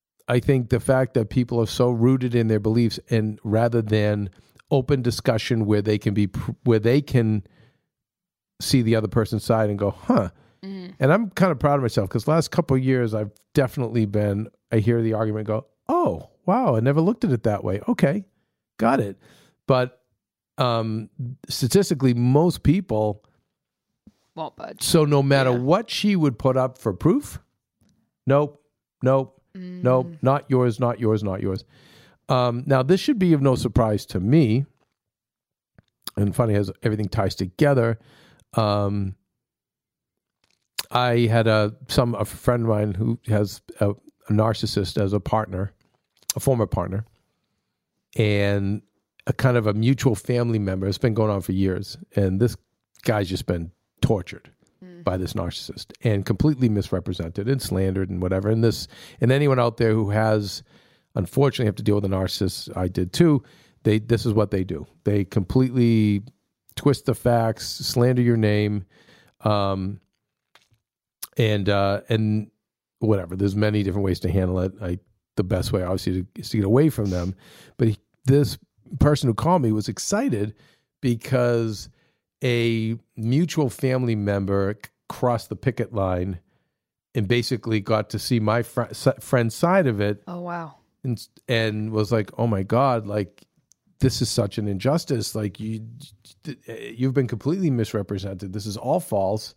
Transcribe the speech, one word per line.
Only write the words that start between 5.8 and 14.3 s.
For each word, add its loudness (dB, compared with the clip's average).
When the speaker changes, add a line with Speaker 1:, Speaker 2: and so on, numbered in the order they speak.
Speaker 1:
they 2
can -2
be, 2
pr-, -6
where 4
they 2
can 0
see 2
the 2
other 0
person's -2
side 2
and -4
go, 0
"Huh." 0
Speaker 2:
Mm-hmm. -12
Speaker 1:
And 4
I'm 0
kind 2
of -4
proud 2
of 0
myself -2
'cause -4
the 0
last 0
couple 0
of 0
years 0
I've -4
definitely 0
been, -2